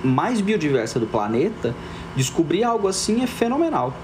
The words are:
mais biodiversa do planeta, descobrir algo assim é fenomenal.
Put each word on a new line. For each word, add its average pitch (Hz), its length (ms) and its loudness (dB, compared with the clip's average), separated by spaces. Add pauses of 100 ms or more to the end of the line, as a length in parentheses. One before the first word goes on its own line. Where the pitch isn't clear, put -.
mais 160 360 2
biodiversa 151 600 2
do 113 60 0
planeta, 117 680 0 (400)
descobrir 160 500 0
algo 226 220 0
assim 208 360 0
é 254 40 0
fenomenal. 240 760 0